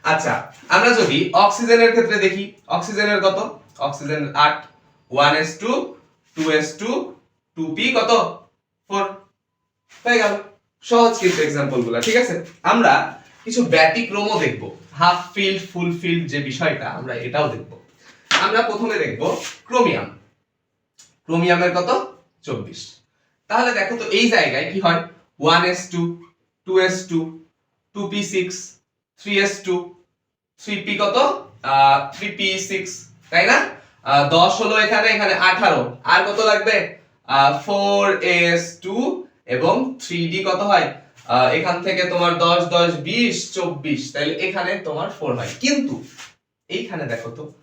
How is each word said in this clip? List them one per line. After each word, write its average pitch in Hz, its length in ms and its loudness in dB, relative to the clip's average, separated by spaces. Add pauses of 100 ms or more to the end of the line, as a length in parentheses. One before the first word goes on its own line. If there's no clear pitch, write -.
(120)
আচ্ছা, - 220 -2 (400)
আমরা 226 160 4 (100)
যদি 151 180 2 (260)
অক্সিজেনের 233 520 6
ক্ষেত্রে 208 300 2
দেখি, 190 180 0 (320)
অক্সিজেনের 208 500 0
কত? 190 140 2 (480)
অক্সিজেন 143 360 -6 (220)
আট, 147 120 2 (540)
ওয়ান 147 300 4
এস 165 100 -4 (100)
টু, 226 100 -2 (640)
টু 156 80 -4 (140)
এস 147 100 0 (120)
টু, 220 100 -6 (640)
টু 160 80 -6 (120)
পি 233 100 -4 (120)
কত? 226 140 0 (760)
ফোর। 196 160 -2 (1000)
হয়ে 240 180 2
গেল। 202 120 2 (560)
সহজ 233 320 6
কিন্তু 170 260 2
এক্সাম্পল 139 380 -2
গুলা, 117 220 -2
ঠিক 226 140 2
আছে? 170 140 -2 (360)
আমরা 226 220 6 (500)
কিছু 240 180 -2 (120)
ব্যতিক্রমও 208 720 2
দেখব, 113 200 -4 (360)
হাফ 175 200 4 (140)
ফিল্ড, 190 280 -2 (100)
ফুল 170 180 -4 (120)
ফিল্ড 170 300 -2
যে 143 80 -4 (100)
বিষয়টা, - 380 -4 (120)
আমরা 127 140 -10 (120)
এটাও 147 280 -2
দেখব। - 180 -14 (760)
আমরা 220 140 2 (100)
প্রথমে 214 340 -4
দেখব - 180 -6 (460)
ক্রোমিয়াম। 226 400 0 (1160)
ক্রোমিয়ামের 175 520 2
কত? - 120 -2 (560)
চব্বিশ। - 360 -10 (680)
তাহলে 240 300 0
দেখো - 220 -2
তো, - 40 -6 (140)
এই 233 100 4
জায়গায় - 420 0
কি 196 140 -4
হয়? 170 160 2 (420)
ওয়ান 170 180 4 (100)
এস 180 100 -6 (120)
টু, 170 80 -2 (640)
টু 185 80 -4 (120)
এস 185 100 0 (140)
টু, 165 100 -2 (720)
টু 202 80 -10 (100)
পি 208 80 -4 (140)
সিক্স, 185 220 -2 (640)
থ্রি 202 140 -8 (100)
এস 196 100 -2 (120)
টু, 180 100 0 (840)
থ্রি 208 120 -8 (120)
পি 202 160 -4
কত? - 160 0 (540)
আহ, 135 260 6 (160)
থ্রি 196 140 -10 (100)
পি 196 100 -2 (220)
সিক্স, - 220 -6 (400)
তাই - 200 4
না? - 60 6 (520)
আহ, 143 200 6
দশ 170 220 6 (100)
হলো 214 140 0 (100)
এখানে, 220 300 2
এখানে 202 180 0 (160)
আঠারো। - 320 2 (300)
আর - 160 4
কত - 120 -4 (120)
লাগবে? 202 240 2 (520)
আহ, 139 240 4 (140)
ফোর 202 380 2 (340)
এস 170 260 2 (200)
টু 196 120 -8 (600)
এবং - 180 2 (300)
থ্রি 170 160 -6 (120)
ডি 190 160 -4
কত 185 140 -2 (100)
হয়? 175 160 2 (460)
আহ, 127 140 4 (100)
এখান 175 280 -2
থেকে 185 160 -2 (120)
তোমার 175 200 2 (120)
দশ, 175 160 4 (140)
দশ, 170 160 4 (160)
বিশ, 220 280 0 (200)
চব্বিশ। 151 460 -4 (120)
তাহলে 151 200 -2 (120)
এখানে 185 260 -4 (160)
তোমার 151 300 -6
ফোর 143 200 -4
হয়। - 140 -6 (120)
কিন্তু 285 320 0 (760)
এইখানে 185 420 -8
দেখো 117 260 -8
তো - 60 -14 (200)